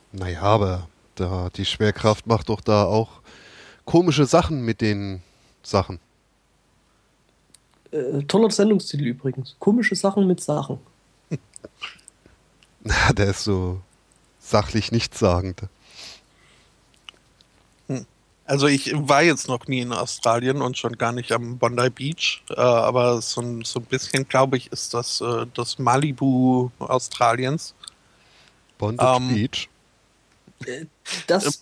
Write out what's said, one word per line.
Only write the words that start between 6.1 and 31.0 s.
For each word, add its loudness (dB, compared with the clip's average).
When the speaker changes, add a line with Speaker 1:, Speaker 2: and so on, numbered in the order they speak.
Speaker 2:
Äh, -2
toller 4
Sendungstitel 2
übrigens. -6
Komische 4
Sachen 2
mit 2
Sachen. -4
Speaker 1:
<laughs> -6
Na, 2
der 2
ist -6
so -2
sachlich 0
nichtssagend. 0
Speaker 3:
Hm. -8
Also 2
ich 2
war 4
jetzt 2
noch -4
nie -4
in -6
Australien 0
und -4
schon -6
gar -2
nicht -8
am -4
Bondi 0
Beach, -6
äh, -6
aber 2
so -6
ein, -8
so -8
ein -10
bisschen, -4
glaube 2
ich, -8
ist -8
das, -4
äh, -4
das -6
Malibu 2
Australiens. -2
Speaker 1:
Bondage 2
Speaker 3:
Ähm, -2
Speaker 1:
Beach? -2
Speaker 2:
Äh, -10